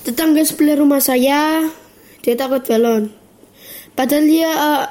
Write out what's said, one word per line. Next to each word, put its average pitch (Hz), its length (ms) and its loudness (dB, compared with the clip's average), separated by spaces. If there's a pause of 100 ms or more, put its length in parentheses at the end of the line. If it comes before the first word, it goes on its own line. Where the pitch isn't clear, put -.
Tetangga 311 400 0
sebelah 302 320 0
rumah 285 240 2
saya, 285 640 0 (560)
dia 240 160 -2
takut 262 320 -2
balon. 226 400 0 (880)
Padahal 294 320 0
dia, 320 240 2
eh, 294 380 0